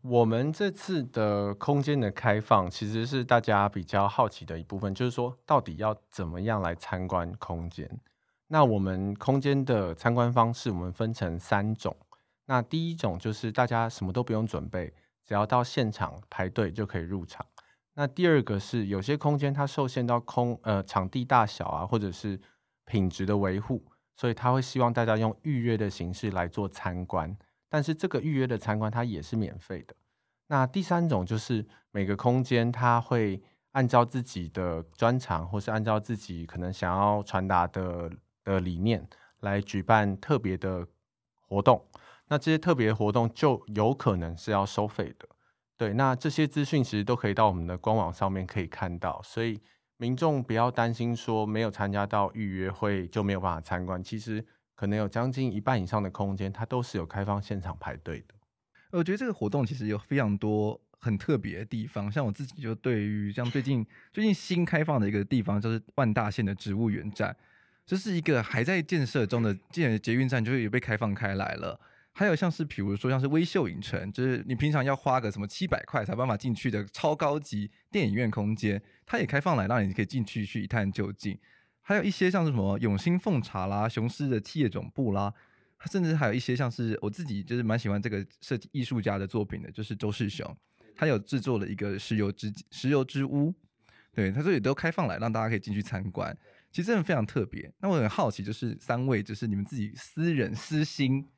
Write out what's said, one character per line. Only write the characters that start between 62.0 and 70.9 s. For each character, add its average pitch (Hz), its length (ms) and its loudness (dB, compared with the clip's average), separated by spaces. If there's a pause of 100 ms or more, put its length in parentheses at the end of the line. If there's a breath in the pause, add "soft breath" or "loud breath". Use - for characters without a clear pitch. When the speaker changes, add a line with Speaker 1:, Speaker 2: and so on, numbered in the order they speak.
Speaker 2:
像 131 160 -2
我 104 60 0
自 135 140 -6
己 127 160 -14
就 113 140 -4
对 113 260 0
于 104 300 -2
像 123 200 -4
最 139 100 0
近， 120 240 2 (280 loud breath)
最 214 100 0
近 214 100 6
新 175 300 0
开 160 200 2
放 151 160 2
的 101 80 4
一 101 40 0
个 104 120 2
地 117 200 2
方 101 160 2
就 113 120 0
是 113 100 -2 (140)
万 117 180 2
大 104 180 0
线 110 140 0
的 98 100 0
植 98 180 -4
物 113 160 2
园 101 220 -2
站， 98 240 -2 (500 soft breath)
这 185 120 -2
是 190 180 -2
一 170 60 0
个 143 200 2
还 113 220 0
在 175 180 2
建 156 240 0
设 120 200 2
中 117 180 2
的， 107 100 4 (160)
既 170 120 -4
然 113 180 4
捷 113 140 0
运 131 140 2
站 123 160 2
就 113 80 0
是 131 100 2
也 107 80 0
被 120 100 2
开 117 160 -2